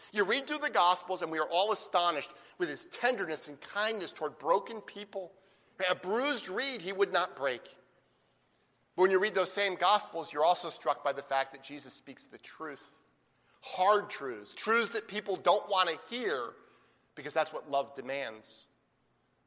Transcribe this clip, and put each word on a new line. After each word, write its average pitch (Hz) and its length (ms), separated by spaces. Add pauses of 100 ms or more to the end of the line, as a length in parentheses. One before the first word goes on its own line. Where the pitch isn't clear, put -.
(120)
You 208 120
read 185 220
through - 120
the 196 120
Gospels, 180 520
and 160 100
we 160 60
are 156 100
all 196 240
astonished 175 580 (280)
with 175 100
his 143 180
tenderness 190 640
and 143 120
kindness 208 500
toward 143 280
broken 196 440
people. 202 500 (560)
A 185 60
bruised 214 540
reed 240 340
he 190 100
would 190 200
not 175 220
break. 127 300 (1300)
But 180 80
when 190 80
you 190 80
read 196 160
those 185 160
same 202 240
Gospels, 175 560
you're 147 140
also 170 240
struck - 340
by 139 120
the 135 80
fact 135 300
that 135 100
Jesus 135 320
speaks - 320
the 113 120
truth. - 600 (640)
Hard 190 480
truths, 117 420
truths 226 400
that 220 160
people 202 280
don't - 320
want 185 200
to 160 100 (160)
hear 156 400 (600)
because 143 180
that's 156 200
what 147 180
love 139 240
demands. 127 720 (800)